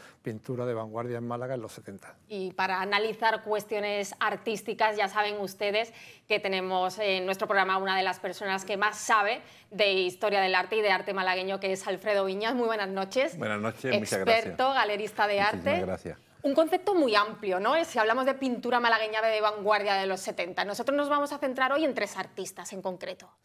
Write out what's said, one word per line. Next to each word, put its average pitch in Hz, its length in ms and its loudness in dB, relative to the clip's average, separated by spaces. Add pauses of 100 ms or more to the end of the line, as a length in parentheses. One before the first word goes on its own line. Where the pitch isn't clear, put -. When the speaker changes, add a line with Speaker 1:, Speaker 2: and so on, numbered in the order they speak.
(240)
Speaker 1:
Pintura 123 420 -6
de 123 80 -2
vanguardia 113 460 -6
en 120 80 -6
Málaga 123 260 -6
en 123 80 -6
los 107 120 -12
setenta. - 420 -18 (120)
Speaker 2:
Y 190 260 -8
para 190 280 -2
analizar 214 600 0
cuestiones 208 760 -4
artísticas, 214 800 -2
ya 196 120 2
saben 208 300 0
ustedes 202 540 -2 (340)
que 208 120 2
tenemos 185 580 0
en 190 300 0
nuestro 196 200 -2
programa 190 300 2
una 190 180 0
de 190 60 2
las 185 180 -2
personas 190 460 -4
que 202 120 -2
más 208 200 0
sabe 220 440 2 (280)
de 196 240 2
historia 190 480 2
del 185 140 4
arte 185 220 2
y 220 40 4
de 208 80 4
arte 190 240 2
malagueño, 185 460 0
que 196 120 -2
es 185 140 -4
Alfredo 196 400 0
Viñas. 202 300 -2
Muy 240 100 0
buenas 214 240 -2
noches. 190 480 -2
Speaker 3:
Buenas 107 240 -2
noches, 113 320 -2
muchas 104 280 0
gracias. 226 160 4
Speaker 2:
Experto, 226 360 0
galerista 208 540 0
de 208 80 0
Speaker 3:
Muchísimas 202 320 0
Speaker 2:
arte. 349 140 2
Speaker 3:
gracias. 90 360 -6 (240)
Speaker 2:
Un 277 140 0
concepto 359 400 4
muy 262 200 4
amplio, 208 440 2
¿no? 277 240 2
Si 247 160 -2
hablamos 226 260 2
de 269 80 2
pintura 247 460 -2
malagueña 220 420 2
de 220 200 2
vanguardia 208 540 2
de 190 100 0
los 190 160 -2
setenta, 185 420 -4
nosotros 233 320 -2
nos 285 140 0
vamos 285 240 0
a 285 40 -6
centrar 262 360 0
hoy 311 100 2
en 277 100 2
tres 220 220 -4
artistas 185 560 -10
en 190 100 -10
concreto. 180 480 -10 (160)